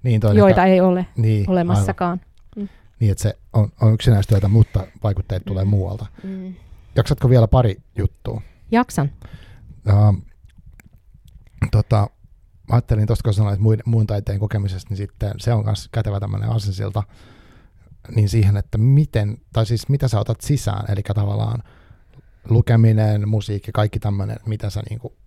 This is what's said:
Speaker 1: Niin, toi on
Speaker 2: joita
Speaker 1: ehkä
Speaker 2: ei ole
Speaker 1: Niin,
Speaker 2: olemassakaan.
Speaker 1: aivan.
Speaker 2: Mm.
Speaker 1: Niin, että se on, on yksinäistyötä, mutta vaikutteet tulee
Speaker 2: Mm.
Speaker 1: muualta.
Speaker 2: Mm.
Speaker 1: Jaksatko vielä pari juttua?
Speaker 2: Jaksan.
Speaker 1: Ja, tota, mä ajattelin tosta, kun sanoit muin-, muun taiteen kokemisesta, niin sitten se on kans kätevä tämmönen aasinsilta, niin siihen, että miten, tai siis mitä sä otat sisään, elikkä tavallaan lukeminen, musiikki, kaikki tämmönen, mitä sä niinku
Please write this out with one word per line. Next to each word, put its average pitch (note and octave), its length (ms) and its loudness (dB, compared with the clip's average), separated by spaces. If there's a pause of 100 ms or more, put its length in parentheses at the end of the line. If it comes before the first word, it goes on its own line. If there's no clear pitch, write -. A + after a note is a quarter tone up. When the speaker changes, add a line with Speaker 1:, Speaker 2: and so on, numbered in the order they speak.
Speaker 1:
Niin, A#2 180 2
toi G#2+ 100 2
on G#2 60 6
Speaker 2:
joita F#3+ 280 6
Speaker 1:
ehkä F#3 100 6
Speaker 2:
ei F3+ 60 4
ole F3+ 260 2 (100)
Speaker 1:
Niin, G#2+ 340 2
Speaker 2:
olemassakaan. F3 680 0 (360)
Speaker 1:
aivan. G3+ 120 -10
Speaker 2:
Mm. - 0 - (320)
Speaker 1:
Niin, G#2+ 120 2
että - 100 -4
se - 160 -4 (140)
on, G#2 160 0 (120)
on A2 140 4
yksinäistyötä, G2+ 540 2
mutta G#2+ 380 2 (160)
vaikutteet F#2+ 420 -4
tulee G2 200 -4
Speaker 2:
Mm. G2+ 60 0
Speaker 1:
muualta. G2 360 -2 (180)
Speaker 2:
Mm. F#3+ 300 -12 (420)
Speaker 1:
Jaksatko B2 340 0
vielä A#2 180 4
pari A#2 280 2 (220)
juttua? G#2+ 440 -6 (280)
Speaker 2:
Jaksan. A3 400 0 (760)
Speaker 1:
Ja, G#2 300 4 (1600)
tota, G#2+ 260 0 (720)
mä A2 80 0
ajattelin G#2+ 300 0
tosta, A2 160 -2
kun G#2 120 0
sanoit G2+ 260 0
muin-, A2 240 2
muun A2+ 220 0
taiteen G2+ 320 -4
kokemisesta, G2+ 520 -4
niin F#2+ 60 -6
sitten G2 420 -8
se A#2+ 140 -2
on G#2+ 120 0
kans G#2 280 -4
kätevä G#2 280 -2
tämmönen G2+ 300 -4
aasinsilta, G2+ 520 -4 (1120)
niin G#2 120 2
siihen, G2+ 280 2
että G2+ 220 -6
miten, A#2+ 600 2 (140)
tai A2+ 140 0
siis A2+ 220 -4
mitä C#3 200 0
sä G#2 120 0
otat A2 200 -4
sisään, G#2 520 -2
elikkä G2+ 220 -4
tavallaan G#2+ 480 -2 (840)
lukeminen, A2 800 4
musiikki, G#2 440 -4
kaikki G#2+ 260 -2
tämmönen, G#2 380 -4 (100)
mitä G#2+ 240 -6
sä G2+ 200 -8
niinku A2+ 260 -12 (100)